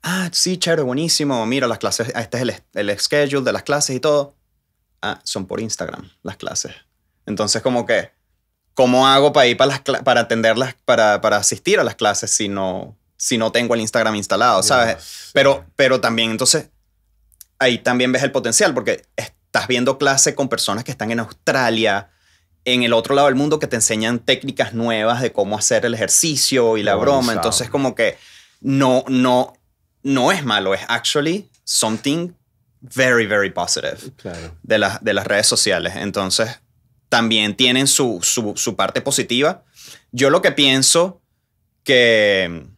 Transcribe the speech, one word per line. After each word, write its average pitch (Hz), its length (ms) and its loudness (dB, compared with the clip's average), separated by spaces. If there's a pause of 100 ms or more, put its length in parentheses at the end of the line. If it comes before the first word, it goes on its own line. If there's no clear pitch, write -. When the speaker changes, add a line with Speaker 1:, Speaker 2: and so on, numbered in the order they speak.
Speaker 1:
"Ah, 180 300 -4
sí, 185 260 -2
chévere, 165 240 0
buenísimo. 139 640 0
Mira, 127 200 0
las 117 120 -2
clases, 113 360 -4
este 117 220 -6
es 123 60 -4
el, 120 120 -2 (200)
el 101 260 -4
schedule 143 440 0
de 117 80 0
las 101 120 -4
clases 143 320 -2
y 123 40 -4
todo". 147 360 0 (680)
"Ah, - 160 -8
son - 240 -8
por 98 140 -6
Instagram 98 480 -8 (140)
las - 160 -12
clases". - 340 -8 (540)
Entonces, 104 340 -4
como 123 260 -2
que, 107 240 0 (600)
¿cómo 127 340 4
hago 139 280 6
para 139 120 6
ir 120 120 2
pa 135 80 6
las 135 180 -2
cla-, 131 180 -2
para 120 200 4
atenderlas, 113 540 0 (100)
para, 107 340 4
para 104 160 2
asistir 135 420 0
a 160 60 2
las 113 100 -4
clases 104 360 -2
si 107 180 -2
no, 95 480 -6 (220)
si - 200 -4
no 113 140 -2
tengo 117 220 0
el 113 80 -4
Instagram 110 340 -2
instalado, 101 460 2
¿sabes? 117 340 2
Speaker 2:
Dios. - 380 -18
Speaker 1:
Pero, 139 300 2 (120)
pero 131 240 2
también, 113 300 0
entonces, 127 400 -2 (880)
ahí 127 200 2
también 127 340 0
ves 127 100 0
el 135 100 -2
potencial, 131 420 0
porque 110 300 -4 (120)
estás - 520 -6
viendo 127 300 0
clase 139 360 2
con 135 140 -4
personas 110 360 -4
que - 60 -12
están 110 200 -6
en 117 100 -4
Australia, 113 880 -2 (560)
en 123 180 2
el 117 120 2
otro 113 200 0
lado 143 140 4
del 135 80 2
mundo, 151 220 0
que 143 80 -4
te 120 100 -4
enseñan 113 440 -2
técnicas - 520 -2
nuevas 113 480 -2
de 123 120 -2
cómo 104 260 -2
hacer 113 260 0
el 117 80 0
ejercicio 117 840 0
y 104 40 -4
la 104 120 2
Speaker 2:
Wow, 104 80 0
Speaker 1:
broma. 139 240 2
Speaker 2:
wow. 120 100 0
Speaker 1:
Entonces, 110 320 -2
como 135 260 -2
que 110 220 0 (460)
no, 131 460 2
no, 127 440 2 (500)
no 135 300 2
es 170 140 -2
malo, 98 260 0
es 95 160 -2
actually 151 600 -2 (160)
something 143 680 -2 (600)
very, 127 320 4
very 101 240 0
positive - 460 -4 (220)
Speaker 2:
Claro. 82 440 -14
Speaker 1:
de 110 140 0
las, 104 260 0
de 107 120 0
las 98 120 -2
redes 104 200 2
sociales. 90 500 0
Entonces, 98 640 -4 (480)
también 110 480 0
tienen 127 300 2
su, 123 360 0
su, 107 340 -2
su 107 200 -6
parte 98 240 -2
positiva. 135 600 -2 (500)
Yo 131 160 2
lo 170 140 4
que 175 100 2
pienso 143 720 2 (600)
que 104 840 4 (120)